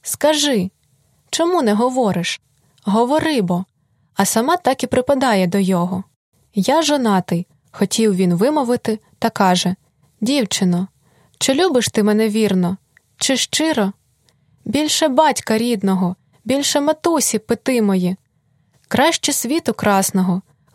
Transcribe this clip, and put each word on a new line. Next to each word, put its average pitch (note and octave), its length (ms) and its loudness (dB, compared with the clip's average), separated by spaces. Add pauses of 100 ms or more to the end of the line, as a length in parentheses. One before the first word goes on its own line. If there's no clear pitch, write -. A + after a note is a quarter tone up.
Скажи, C#4+ 680 -2 (600)
чому E4+ 320 0
не G#3+ 120 2
говориш? A3 680 -2 (440)
Говори B3+ 580 0
бо». F3+ 220 -2 (500)
А G3 100 0
сама B3+ 320 0
так C4+ 260 -2
і B3+ 40 -2
припадає B3+ 600 0
до F#3 120 -2
його. F#3 460 -2 (500)
«Я C4 280 2
жонатий», G#3+ 640 0 (240)
хотів G#3+ 440 0
він F3+ 200 2
вимовити, A#3+ 680 -2 (180)
та A3+ 120 -2
каже: F3+ 440 0 (460)
«Дівчино, G3 680 -2 (500)
чи - 160 0
любиш C#4+ 340 0
ти A3 140 0
мене G#3+ 260 2
вірно, G3 480 0 (400)
чи - 200 -2
щиро? B3+ 560 -2 (720)
Більше D4+ 440 0
батька C4 500 2
рідного, F#3+ 580 0 (280)
більше C#4 360 0
матусі, D#4 580 0
пити A#3 440 -2
мої. F#3+ 340 0 (720)
Краще D4 440 0
світу B3+ 420 -2
красного, F#3+ 680 0 (320)